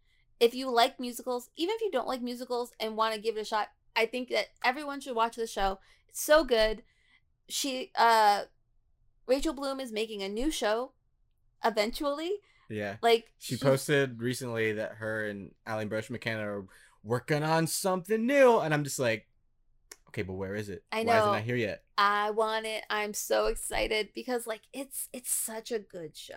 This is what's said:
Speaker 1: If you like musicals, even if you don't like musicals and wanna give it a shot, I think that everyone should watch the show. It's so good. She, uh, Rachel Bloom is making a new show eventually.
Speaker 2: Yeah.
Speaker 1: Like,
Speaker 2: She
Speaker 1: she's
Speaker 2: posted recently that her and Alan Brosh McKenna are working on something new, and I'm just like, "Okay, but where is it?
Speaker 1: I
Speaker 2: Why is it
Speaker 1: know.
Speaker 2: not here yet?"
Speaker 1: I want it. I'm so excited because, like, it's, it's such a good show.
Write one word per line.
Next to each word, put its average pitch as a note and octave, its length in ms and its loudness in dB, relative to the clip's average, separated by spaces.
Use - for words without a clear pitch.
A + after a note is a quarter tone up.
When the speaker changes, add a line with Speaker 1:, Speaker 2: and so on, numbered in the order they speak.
Speaker 1:
If A#3 140 6
you C4 160 -6
like A#3+ 280 4
musicals, B3 580 -6
even F4 200 -2
if A4+ 60 -6
you G4+ 80 -2
don't B3+ 180 -2
like A#3+ 140 -4
musicals B3 580 -6
and A3 160 -4
wanna A3 220 0
give G#3+ 180 -2
it G#3+ 40 -6
a G#3 40 -6
shot, G#3+ 240 -2
I A3+ 120 2
think B3 240 -6
that A3 160 0
everyone C#4 360 -2
should C#4 140 -8
watch A3+ 220 0
the A3+ 100 -4
show. G3 320 0
It's - 140 -10
so D#4 220 6
good. A3 380 2
She, C4 480 -4
uh, A3 480 6
Rachel C#4 260 2
Bloom C4+ 280 -4
is B3 120 -8
making G#3+ 300 -4
a F#3+ 60 -4
new A#3 220 -2
show A#3 420 0
eventually. C#4+ 680 0
Speaker 2:
Yeah. G#2 340 -6
Speaker 1:
Like, A#3 240 6
Speaker 2:
She - 160 -8
Speaker 1:
she's A2+ 80 -4
Speaker 2:
posted C3+ 580 2
recently A#2 520 -2
that G#2+ 240 -4
her A2 320 -4
and G2+ 240 -10
Alan A2 220 -4
Brosh A2 220 -4
McKenna A2 380 -4
are G2+ 180 -6
working B2 380 -2
on D#3+ 240 2
something G3 600 -2
new, C4 320 8
and D#3 160 0
I'm D3 100 2
just C3+ 140 -6
like, A2+ 300 0
"Okay, - 140 -6
but F#2 120 -8
where F#2+ 200 -6
is G#2 140 -6
it? F2+ 220 -10
Speaker 1:
I A3 140 -4
Speaker 2:
Why A#3 140 4
is G#3+ 40 6
it G#3 40 4
Speaker 1:
know. G3+ 60 4
Speaker 2:
not G3+ 100 0
here A#2+ 140 -2
yet?" G#2+ 260 -2
Speaker 1:
I G#3 320 2
want A3 360 -2
it. A3 240 -6
I'm G#3 240 -2
so G#3+ 320 0
excited A3 680 -2
because, A#3+ 320 -4
like, A3 140 -8
it's, C4+ 400 -10
it's B3 180 -6
such A3+ 400 -6
a A3+ 60 -2
good F3 360 -14
show. - 220 -16